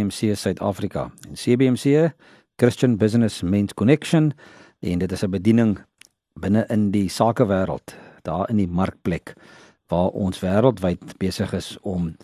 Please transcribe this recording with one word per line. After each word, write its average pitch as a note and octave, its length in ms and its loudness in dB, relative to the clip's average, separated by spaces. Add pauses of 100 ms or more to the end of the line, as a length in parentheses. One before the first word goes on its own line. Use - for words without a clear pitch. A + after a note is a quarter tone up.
M G2+ 80 0
C G#2+ 240 0
Suid-Afrika. F#2+ 720 -4 (240)
En - 100 -16
C B2 160 2
B C3 160 4
M A#2+ 80 0
C, D3+ 300 2 (500)
Christian A#2+ 400 2
Business G#2+ 400 2
Men's G2 340 0
Connection, D3+ 600 2 (500)
en F2+ 160 -2
dit F2+ 120 -2
is F#2 120 -4
'n G2 80 -2
bediening G#2+ 460 2 (580)
binne G#2 320 0
in G#2+ 240 0
die G2+ 160 0
sakewêreld, G2 880 0 (280)
daar F2 260 -4
in A2+ 80 0
die G2 100 0
markplek, F2+ 680 -4 (540)
waar F2 240 0
ons F#2+ 320 -4
wêreldwyd F#2+ 760 0
besig F#2+ 340 -4
is - 280 -8
om F2 420 -4